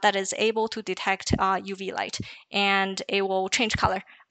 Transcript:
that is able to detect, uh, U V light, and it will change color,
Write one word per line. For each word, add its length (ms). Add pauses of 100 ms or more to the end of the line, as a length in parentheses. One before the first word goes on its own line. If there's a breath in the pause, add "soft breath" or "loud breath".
that 120
is 220
able 320
to 140
detect, 560
uh, 240
U 120
V 160
light, 280 (320 loud breath)
and 580
it 140
will 260
change 260
color, 280 (280 loud breath)